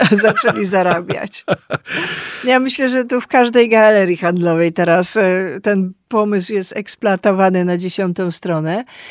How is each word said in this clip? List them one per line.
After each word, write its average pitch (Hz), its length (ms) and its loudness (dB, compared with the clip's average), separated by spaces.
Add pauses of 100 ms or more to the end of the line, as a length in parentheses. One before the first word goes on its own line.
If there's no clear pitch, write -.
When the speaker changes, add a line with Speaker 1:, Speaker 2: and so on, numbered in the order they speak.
Speaker 1:
<laughs> 202 120 4
zaczęli 214 440 0
zarabiać. 180 800 -2
Speaker 2:
<laughs> - 1000 -8
Speaker 1:
Ja 254 160 2
myślę, 262 300 -2
że 254 160 -2
tu 247 160 -2
w - 60 -12
każdej 240 420 4
galerii 214 480 4
handlowej 170 560 0
teraz, 175 440 0
e, 185 460 0
ten 190 300 0 (140)
pomysł 208 460 -2
jest 190 240 -6
eksploatowany 190 880 0
na 180 120 0
dziesiątą 180 540 -4
stronę. 165 520 -4 (280)